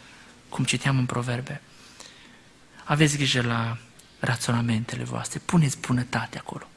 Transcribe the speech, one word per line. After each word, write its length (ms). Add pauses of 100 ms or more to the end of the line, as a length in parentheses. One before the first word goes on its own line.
(500)
cum 140
citeam 340
în 80
Proverbe, 560 (1200)
aveți 320
grijă 260
la 360 (420)
raționamentele 840
voastre, 420
puneți 340
bunătate 580
acolo. 400